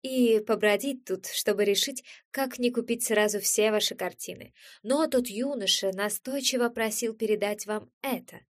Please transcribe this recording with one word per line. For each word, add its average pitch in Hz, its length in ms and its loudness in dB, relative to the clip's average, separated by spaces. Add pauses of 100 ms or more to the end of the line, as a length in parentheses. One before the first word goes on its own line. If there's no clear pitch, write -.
и 247 380 4
побродить 214 640 0
тут, 185 220 -6
чтобы 202 380 0
решить, 202 380 0 (300)
как 262 260 -4
не 247 140 2
купить 233 320 -2
сразу 208 340 2
все 214 320 2
ваши 208 240 0
картины. - 580 -10 (300)
Но 277 240 2
тот 247 220 0
юноша 202 640 -2
настойчиво 240 800 -2
просил 220 440 -2
передать 208 520 -2
вам 208 220 -6 (140)
это. - 380 -6 (100)